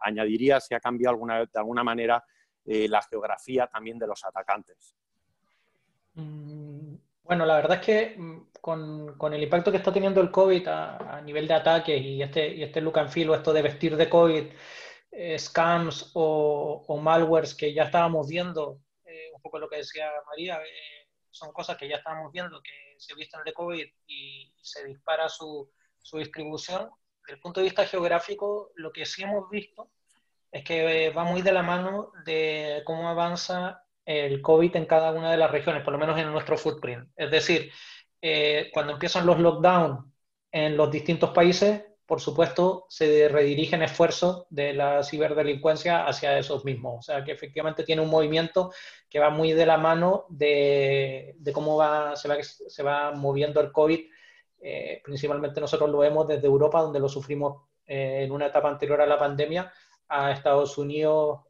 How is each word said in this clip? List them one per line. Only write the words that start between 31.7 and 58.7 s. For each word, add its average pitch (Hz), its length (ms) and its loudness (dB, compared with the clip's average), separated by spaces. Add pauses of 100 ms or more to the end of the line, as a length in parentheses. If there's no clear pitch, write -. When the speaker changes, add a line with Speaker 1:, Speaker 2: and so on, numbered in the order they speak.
Speaker 2:
de 151 600 -2
cómo 165 240 -6
avanza 175 760 -4 (220)
el 143 360 -2
covid 160 340 6
en 165 100 -2
cada 160 260 4
una 165 200 -2
de 165 60 4
las 156 140 4
regiones, 151 320 -2
por 143 100 -2
lo 143 60 -4
menos 156 200 0
en 156 120 -4
nuestro 151 260 -2
footprint. 127 580 -6
Es 143 160 -6
decir, 156 400 0 (500)
eh, 151 520 0
cuando 147 200 -2
empiezan 170 320 -2
los 170 140 6
lockdowns 165 680 4 (460)
en 151 260 0
los 151 140 4
distintos 156 400 0
países, 190 540 4 (200)
por 160 140 -2
supuesto, 170 680 0
se 151 400 6
redirigen 147 520 2
esfuerzos 170 680 2
de 143 240 -2
la 143 300 2
ciberdelincuencia 156 1040 0
hacia 143 320 0
esos 139 280 -4
mismos. 123 340 -6
O - 20 -18
sea, 143 220 -6
que 147 80 -8
efectivamente 156 520 -6
tiene 156 180 0
un 160 80 0
movimiento 160 640 2 (360)
que 147 100 -2
va 151 100 6
muy 156 240 2
de 160 120 6
la 160 120 6
mano 165 520 2
de, 139 1080 2
de 143 160 -6
cómo 151 240 0
va, 151 380 2
se 143 120 -8
va, 147 140 0
se - 420 -12
va 143 300 -2
moviendo 143 480 0
el 139 100 -4
covid. 160 340 2 (560)
Eh, - 420 -10
principalmente 143 580 -6
nosotros 147 280 0
lo 143 100 2
vemos 151 280 4
desde 147 200 0
Europa, 147 340 4
donde 151 180 -2
lo 139 80 0
sufrimos, 143 560 -6 (220)
eh, 135 380 -4
en 135 100 -4
una 143 140 -2
etapa 147 220 2
anterior 147 300 0